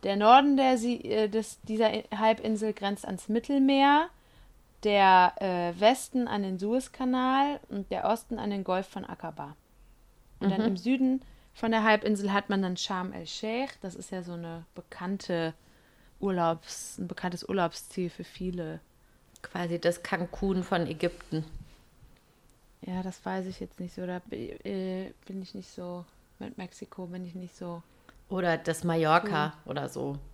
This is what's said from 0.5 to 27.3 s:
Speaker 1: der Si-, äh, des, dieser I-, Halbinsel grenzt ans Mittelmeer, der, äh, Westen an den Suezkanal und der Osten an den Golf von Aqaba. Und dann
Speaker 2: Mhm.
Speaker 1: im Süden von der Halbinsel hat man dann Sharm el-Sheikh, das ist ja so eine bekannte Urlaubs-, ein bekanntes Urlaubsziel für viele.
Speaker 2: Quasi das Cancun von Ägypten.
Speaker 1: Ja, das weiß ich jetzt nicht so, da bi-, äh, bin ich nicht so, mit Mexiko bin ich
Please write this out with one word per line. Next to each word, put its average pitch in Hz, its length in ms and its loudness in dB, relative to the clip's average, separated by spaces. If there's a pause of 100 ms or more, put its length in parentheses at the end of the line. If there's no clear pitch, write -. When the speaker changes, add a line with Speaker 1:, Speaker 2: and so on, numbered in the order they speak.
Speaker 1:
der 262 220 4
Si-, 233 240 -2
äh, 214 260 0
des, 214 340 -4
dieser 220 320 2
I-, 214 100 -4 (120)
Halbinsel 220 560 2
grenzt 202 320 -4
ans - 240 -8
Mittelmeer, 277 800 4 (760)
der, 190 560 8
äh, 175 400 -2
Westen 240 480 4
an 208 140 -2
den 190 160 -4
Suezkanal 254 1000 0 (100)
und 202 220 -8
der 185 140 -4
Osten 226 340 -2
an 208 120 -4
den 196 140 -4
Golf 185 220 0
von - 180 -12
Aqaba. 151 520 -12 (840)
Und 196 100 2
dann 196 100 0
Speaker 2:
Mhm. 220 80 2
Speaker 1:
im 196 80 0
Süden 262 460 0 (300)
von 226 200 -2
der 220 100 4
Halbinsel 214 500 2
hat 202 160 0
man 196 140 0
dann 180 140 -2
Sharm 185 360 -6
el-Sheikh, 220 680 -6
das 185 140 -10
ist 185 160 -14
ja 185 100 -8
so 175 120 -10
eine 165 300 -10 (120)
bekannte 175 760 -4 (680)
Urlaubs-, 170 760 -2
ein 185 100 -6
bekanntes 180 400 -8
Urlaubsziel 180 600 -2
für - 160 -12
viele. 175 540 -8 (640)
Speaker 2:
Quasi 175 380 -6
das 175 240 0
Cancun 185 580 -2
von 175 240 0
Ägypten. - 580 -4 (1400)
Speaker 1:
Ja, 185 200 -6
das 185 240 -10
weiß 185 200 -4
ich 190 120 -10
jetzt 185 220 -12
nicht 175 160 -12
so, 180 100 -8
da 180 140 -6
bi-, - 300 -10 (140)
äh, 190 480 -6 (140)
bin 190 160 -10
ich 185 140 -16
nicht 185 180 -16
so, 180 300 -12 (340)
mit 214 180 -12
Mexiko - 500 -14
bin 180 200 -10
ich 175 80 -16